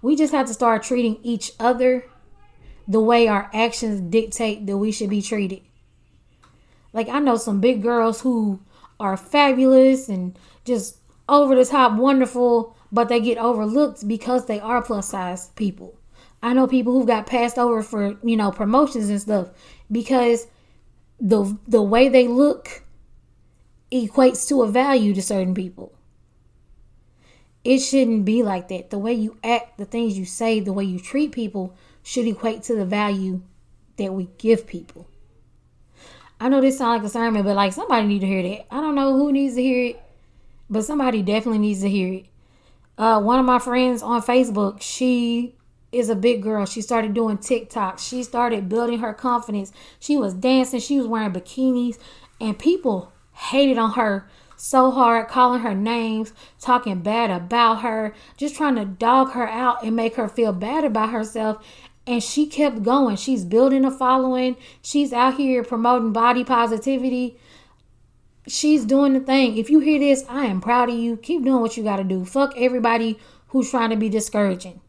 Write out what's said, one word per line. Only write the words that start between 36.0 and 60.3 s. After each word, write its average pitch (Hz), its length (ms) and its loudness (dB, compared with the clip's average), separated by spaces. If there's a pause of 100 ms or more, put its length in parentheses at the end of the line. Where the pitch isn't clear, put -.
I 240 120 -2
know 277 100 4
this 262 160 2
sounds 233 220 0
like 208 80 -6
a 196 60 -6
sermon, 233 300 0
but, 196 140 0
like, 196 160 2
somebody 277 340 0
need 202 140 0
to 196 60 -4
hear 190 160 -2
that. 196 320 -8
I 269 80 -6
don't 311 120 -2
know 269 220 2
who 285 160 2
needs 269 220 0
to 247 80 0
hear 247 280 0
it, - 120 -16 (640)
but 214 160 -2
somebody 254 380 -2
definitely 214 380 -2
needs 208 200 0
to 196 80 -2
hear 190 240 0
it. 190 140 -12 (720)
Uh, 220 220 2
one 226 180 2
of 254 80 2
my 254 120 4
friends 247 440 0
on 233 200 -2
Facebook, 214 600 0
she 240 760 -2 (340)
is 233 200 0
a 233 40 2
big 214 280 0
girl. 214 240 -2
She 214 160 -10
started 220 320 -2
doing 220 240 -2
TikTok. 208 600 -4
She 254 240 -10
started 226 460 -4
building 233 300 -2
her 220 160 -6
confidence. 226 580 -4 (260)
She - 180 -2
was 208 180 -2
dancing. 254 460 0
She 277 180 -2
was 247 80 0
wearing 220 260 -2
bikinis. 247 640 -2 (420)
And 214 200 -4
people 277 540 -2 (200)
hated 269 460 0
on 220 140 0
her 214 360 -2 (280)
so 262 340 2
hard, 233 360 2
calling 247 360 2
her 220 120 -4
names, 220 580 -4 (280)
talking 240 400 0
bad 214 300 -2
about 220 500 0
her, 220 340 -4 (220)
just 294 180 -6
trying 285 220 0
to 214 80 -4
dog 240 480 2
her 240 160 -4
out 240 340 -2
and 220 140 -2
make 226 200 -2
her 220 120 -4
feel 220 240 0